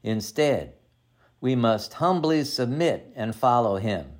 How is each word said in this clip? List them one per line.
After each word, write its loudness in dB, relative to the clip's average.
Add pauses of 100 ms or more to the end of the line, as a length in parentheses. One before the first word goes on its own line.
Instead, -2 (680)
we 0
must 0
humbly 2
submit -2
and -4
follow 2
him. -2 (140)